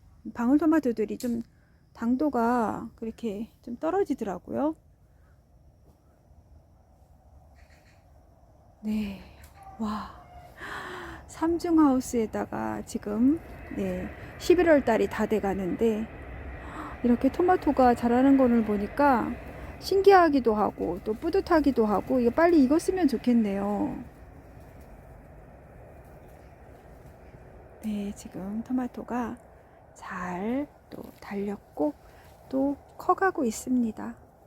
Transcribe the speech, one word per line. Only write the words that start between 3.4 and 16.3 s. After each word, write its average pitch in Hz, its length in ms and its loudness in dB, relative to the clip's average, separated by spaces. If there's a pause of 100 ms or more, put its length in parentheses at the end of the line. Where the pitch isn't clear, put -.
좀 240 160 -12
떨어지더라고요. 302 960 -2 (4000)
네, 214 380 -4 (580)
와, 214 320 -6 (1160)
삼 330 320 -2
중하우스에다가 220 1300 0
지금, 233 540 0 (380)
네, 185 320 -4 (300)
십일월 330 460 4
달이 202 240 2
다 - 180 -2
돼가는데 202 800 -2 (1000)